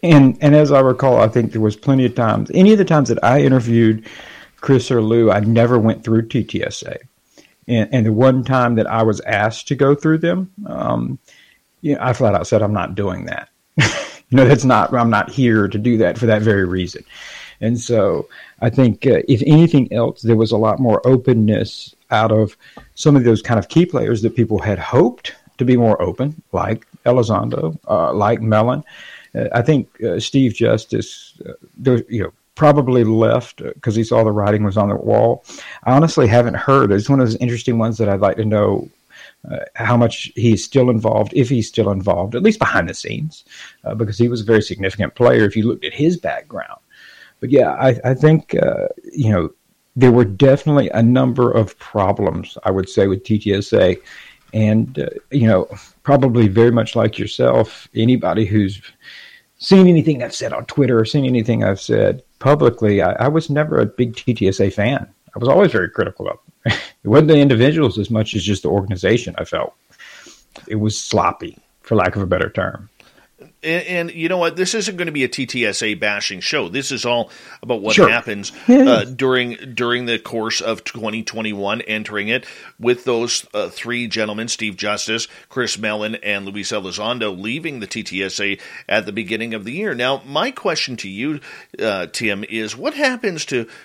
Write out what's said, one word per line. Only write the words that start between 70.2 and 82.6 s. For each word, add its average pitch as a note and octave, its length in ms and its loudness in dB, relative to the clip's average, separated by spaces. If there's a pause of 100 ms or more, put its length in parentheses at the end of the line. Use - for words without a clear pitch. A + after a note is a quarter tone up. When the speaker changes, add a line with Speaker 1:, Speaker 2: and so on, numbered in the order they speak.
Speaker 1:
It A2 80 -8
was G#2+ 240 -4
sloppy, F2 580 -4 (240)
for - 140 -2
lack F#2 220 0
of G2+ 40 -4
a F#2+ 40 -4
better F2+ 240 -2
term. - 400 -8 (760)
Speaker 2:
And, D#3+ 240 -4
and E3+ 240 -6
you E3 180 -6
know F#3 80 -2
what? E3+ 180 -2
This F3+ 180 -2
isn't G3+ 240 -6
gonna E3+ 140 -6
be C#3+ 120 -2
a B2 40 0
T B2+ 180 -8
T A#2 200 -4
S G2+ 180 -4
A G#2+ 100 -4
bashing G2+ 460 -6
show. A2+ 300 -6
This C3 220 -8
is B2 140 -8
all A#2+ 240 -2 (320)
about A2+ 200 -6
what A2 140 -2
Speaker 1:
Sure. E3 140 6
Speaker 2:
happens, A2 420 -4 (160)
Speaker 1:
Yeah, B3+ 160 6
yeah. C4+ 80 4
Speaker 2:
uh, A2 140 2
during, B2+ 680 -4
during B2 300 -4
the A#2 120 -4
course A2 440 -8
of A2 220 -6
twenty A2 380 -8
twenty-one, G#2+ 600 -8
entering G#2+ 480 -8
it B2+ 160 -4 (340)